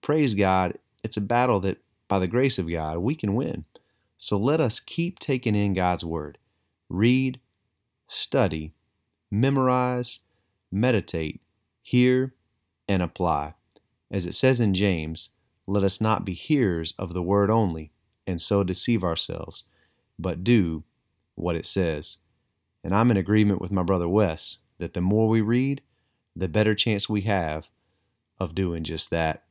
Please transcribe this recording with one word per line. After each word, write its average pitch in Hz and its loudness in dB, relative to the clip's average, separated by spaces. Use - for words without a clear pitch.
Praise 147 2
God, 92 2
it's - -4
a 104 -2
battle 120 2
that, 95 -2
by 98 2
the 92 2
grace 127 2
of 82 -4
God, 80 -4
we 110 -2
can 104 -4
win. - -4
So - 0
let 135 0
us 120 0
keep - -6
taking 123 -2
in 104 2
God's 90 0
Word. 80 -8
Read, 127 0
study, 80 -2
memorize, 127 0
meditate, 98 -2
hear 127 2
and 95 2
apply. 80 -2
As 92 -4
it 82 -6
says 131 4
in 104 2
James, 85 -2
"Let 98 0
us 95 0
not 110 2
be 92 -6
hearers 92 0
of 90 -8
the 90 -4
word 101 2
only, 87 0
and 87 -4
so 101 2
deceive 92 0
ourselves, - -6
but 87 -6
do 90 2
what 85 -4
it 82 -6
says." 80 -2
And 87 -4
I'm 117 4
in 110 4
agreement 101 4
with 95 -8
my 95 0
brother 87 0
Wes 92 0
that 82 -8
the 90 -4
more 107 2
we 113 2
read, 127 -2
the 92 -4
better 107 2
chance 104 -2
we 104 -2
have 85 -2
of 82 -4
doing 85 -2
just 80 -4
that. 80 -2